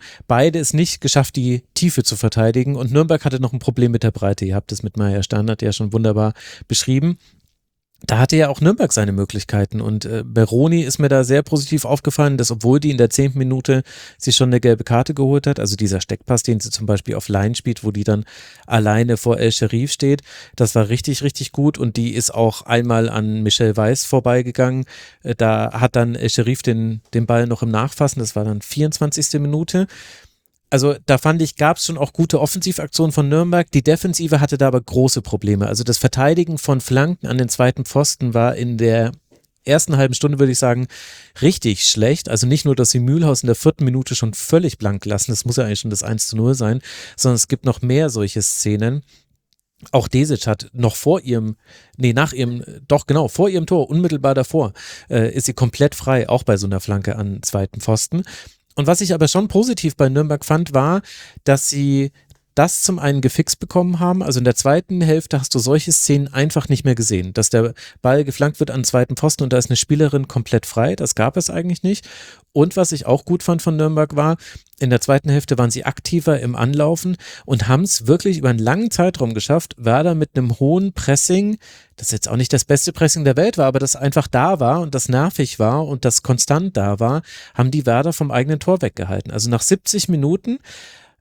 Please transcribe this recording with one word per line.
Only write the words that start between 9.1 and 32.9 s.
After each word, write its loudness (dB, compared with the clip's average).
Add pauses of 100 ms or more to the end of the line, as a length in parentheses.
Möglichkeiten -2
und, -4
äh, -6
Beroni 2
ist -4
mir 2
da 4
sehr 2
positiv -2
aufgefallen, 0
dass 0
obwohl 2
die 0
in -2
der 4
zehnten 0
Minute 0 (340)
sich 0
schon 4
eine 4
gelbe 4
Karte 2
geholt 0
hat, 0
also -2
dieser 0
Steckpass, -2
den 0
sie -8
zum -6
Beispiel -2
auf -8
Line 0
spielt, -6
wo 0
die -4
dann 0 (420)
alleine 2
vor 0
El 2
Sherif -2
steht, 0 (340)
das 0
war 2
richtig, -2
richtig -4
gut 0
und -2
die -2
ist -2
auch 0
einmal 0
an -2
Michelle 2
Weiß 0
vorbeigegangen, 0 (360)
äh, -4
da 0 (100)
hat 2
dann 0
El -2
Sherif 0
den, -2 (120)
den 0
Ball 2
noch -4
im -2
Nachfassen, -2
das -6
war -2
dann -4
vierundzwanzigste -2
Minute. -2 (840)
Also 2 (100)
da 4
fand 2
ich, -4
gab's 0
schon -6
auch -4
gute 2
Offensivaktionen -2